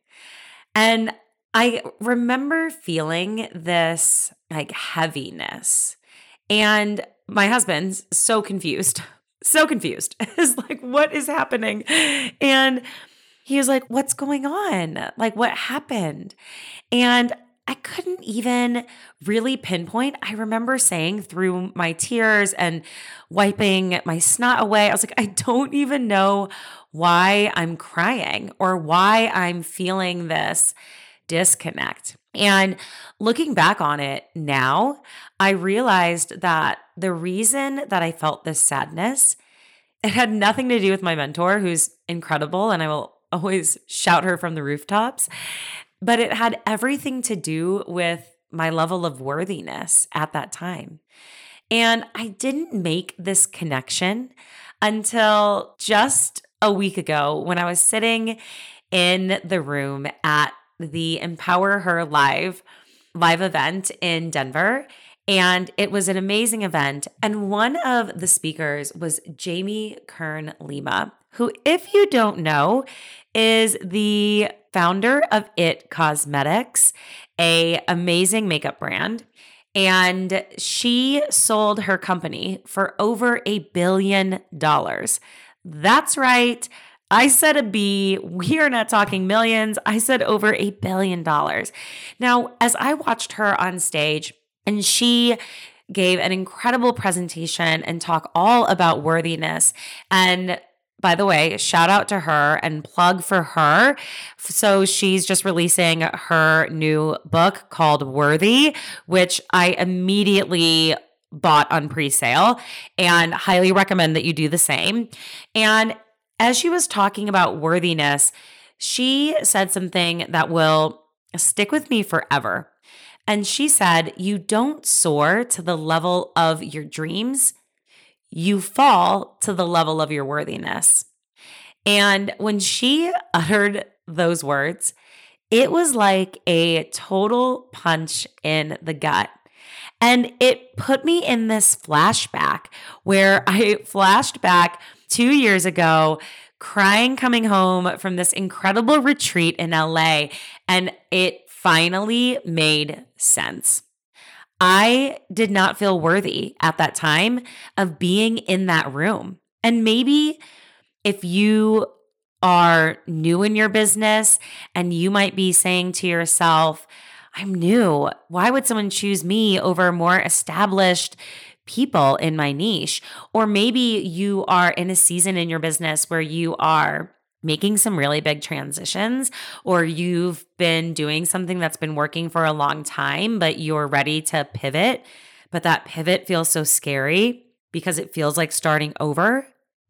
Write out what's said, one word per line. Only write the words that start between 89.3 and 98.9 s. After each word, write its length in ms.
I 120
said 240
over 320
a 180
billion 500
dollars. 500
Now, 420
as 160
I 180
watched 380
her 260
on 200
stage, 560
and 160
she 540
gave 260
an 140
incredible 640
presentation 880
and 180
talk 340
all 300
about 380